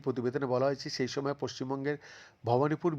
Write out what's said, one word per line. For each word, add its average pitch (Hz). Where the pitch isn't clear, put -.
প্রতিবেদনে 127
বলা 127
হয়েছে, 143
সেই 127
সময় 139
পশ্চিমবঙ্গের 135
ভবানীপুর 147